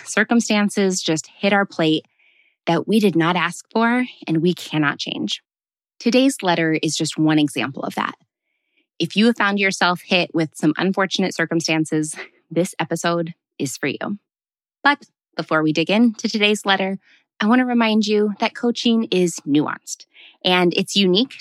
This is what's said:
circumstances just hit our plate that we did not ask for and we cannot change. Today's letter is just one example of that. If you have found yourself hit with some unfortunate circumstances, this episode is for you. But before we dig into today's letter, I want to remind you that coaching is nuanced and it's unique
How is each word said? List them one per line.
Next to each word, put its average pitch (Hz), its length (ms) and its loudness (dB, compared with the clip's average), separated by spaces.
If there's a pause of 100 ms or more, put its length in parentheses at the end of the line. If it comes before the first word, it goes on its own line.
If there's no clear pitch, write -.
circumstances 208 960 0
just 160 260 -2
hit 202 260 -2
our 202 120 2
plate 156 400 0 (600)
that 170 200 0
we 214 140 2
did 196 160 4
not 165 220 2
ask 170 340 -2
for 233 340 2 (220)
and 160 140 0
we 175 120 4
cannot 151 460 -2
change. - 420 -6 (580)
Today's 254 440 2
letter 165 300 0
is 156 240 -2
just 156 200 -4
one 156 220 4
example 139 440 -2
of - 120 -8
that. - 200 -4 (840)
If 165 160 -6
you 214 120 4
have 233 100 2
found 202 220 0
yourself 185 420 0
hit 175 340 0
with 160 200 0
some 151 220 0
unfortunate 185 560 -2
circumstances, 160 840 -2 (360)
this 165 280 -4
episode 170 540 -4 (240)
is - 200 -6
for 147 100 -6
you. - 320 -6 (640)
But 285 220 0 (320)
before 156 260 0
we 156 80 2
dig 160 180 -2
into 220 380 2
today's 208 380 0
letter, 190 340 -2 (400)
I 214 60 0
want 240 140 4
to 254 60 2
remind 220 420 2
you 208 340 0
that - 140 -2
coaching 233 500 0
is 180 320 0 (100)
nuanced - 580 -2 (380)
and 180 320 4
it's - 220 -2
unique 196 440 2